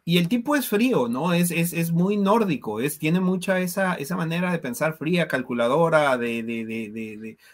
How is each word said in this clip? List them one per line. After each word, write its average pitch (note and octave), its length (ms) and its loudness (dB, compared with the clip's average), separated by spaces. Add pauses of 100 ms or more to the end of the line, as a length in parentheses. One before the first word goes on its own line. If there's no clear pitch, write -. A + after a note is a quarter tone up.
y E3+ 120 4
el F3 100 4
tipo A#3+ 280 0
es C4+ 120 0
frío, G#3 400 2
¿no? C#3+ 260 0
Es, F3 180 2
es, E3 220 0
es E3+ 180 0
muy F3+ 260 2
nórdico, F#3+ 640 0
es, D3 180 -2
tiene D#3+ 200 2
mucha F#3 400 0
esa, F#3 360 -2
esa D#3+ 200 -6
manera F3 360 -2
de E3+ 80 -2
pensar D3+ 380 -4
fría, E3 300 0
calculadora, C3 880 2
de, A#2 240 -2
de, A2+ 240 -6
de, A2+ 240 -8
de, A2 280 -10
de, A2 200 -14 (160)